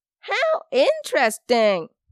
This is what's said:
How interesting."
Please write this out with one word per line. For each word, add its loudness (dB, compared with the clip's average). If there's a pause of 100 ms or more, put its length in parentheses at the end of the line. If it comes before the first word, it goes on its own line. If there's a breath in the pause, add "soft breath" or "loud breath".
(200)
How -2 (100)
interesting." 0 (220)